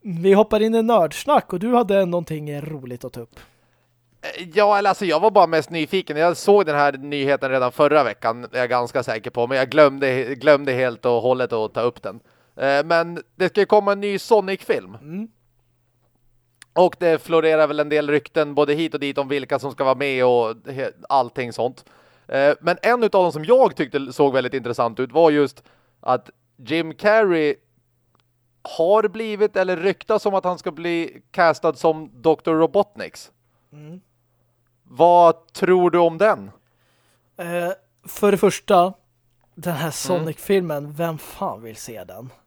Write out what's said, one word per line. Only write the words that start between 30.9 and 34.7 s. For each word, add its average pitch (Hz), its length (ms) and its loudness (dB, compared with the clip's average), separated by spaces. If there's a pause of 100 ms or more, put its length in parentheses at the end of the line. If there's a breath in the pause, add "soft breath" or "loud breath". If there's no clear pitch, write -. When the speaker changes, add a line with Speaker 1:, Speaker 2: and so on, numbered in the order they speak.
Speaker 2:
castad 165 440 2
som 156 400 -2
doktor 160 400 0
Robotniks. 160 800 -2 (400)
Speaker 1:
Mm. 151 280 -20 (840)